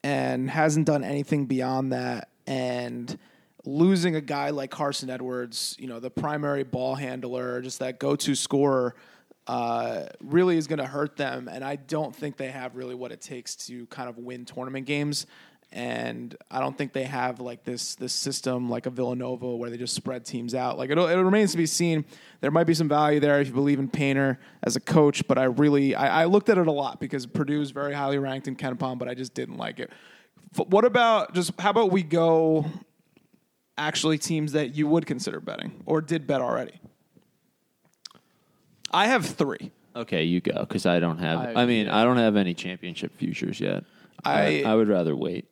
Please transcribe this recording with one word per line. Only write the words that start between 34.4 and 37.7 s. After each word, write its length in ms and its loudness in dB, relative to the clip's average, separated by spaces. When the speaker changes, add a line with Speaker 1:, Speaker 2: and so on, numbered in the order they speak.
Speaker 1:
that 220 0
you 140 0
would 160 4
consider 340 -6
betting 460 -10
or 160 0
did 260 -4
bet 140 0
already? 400 -4